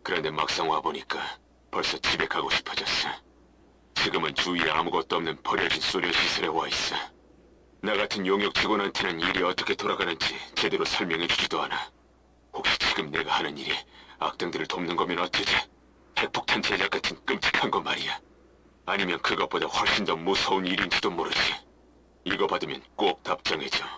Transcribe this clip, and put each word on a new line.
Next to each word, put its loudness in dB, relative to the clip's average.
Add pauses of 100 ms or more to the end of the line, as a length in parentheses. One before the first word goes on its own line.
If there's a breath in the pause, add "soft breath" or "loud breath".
그런데 -2
막상 0
와보니까 -2 (320)
벌써 -2
집에 0
가고 -4
싶어졌어. -2 (840)
지금은 0
주위에 2
아무것도 2
없는 -2
버려진 2
소련 2
시설에 2
와 0
있어. -2 (880)
나 0
같은 0
용역 2
직원한테는 0
일이 2
어떻게 0
돌아가는지 -2 (200)
제대로 2
설명해주지도 0
않아. -4 (600)
혹시 0
지금 0
내가 0
하는 -2
일이 -4 (480 loud breath)
악당들을 -2
돕는 -2
거면 0
어쩌지? 0 (640)
핵폭탄 0
제작 0
같은 -2
끔찍한 2
거 2
말이야. -4 (680)
아니면 0
그것보다 0
훨씬 2
더 2
무서운 2
일인지도 0
모르지. 0 (840)
이거 2
받으면 -2 (140)
꼭 2
답장해줘. -2 (120)